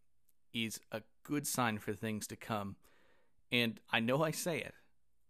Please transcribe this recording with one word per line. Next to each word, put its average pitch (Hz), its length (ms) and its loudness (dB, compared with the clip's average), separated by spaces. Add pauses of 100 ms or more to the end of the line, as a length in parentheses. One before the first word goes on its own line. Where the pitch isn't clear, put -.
(540)
is 113 260 -2 (120)
a 110 100 -4 (220)
good 147 240 -2
sign 113 320 2
for - 120 -2
things 107 360 -2
to - 80 -10
come. 101 400 -4 (760)
And 117 280 2 (100)
I 117 100 2
know 127 220 4
I 156 80 4
say 156 300 -2
it - 160 -8 (540)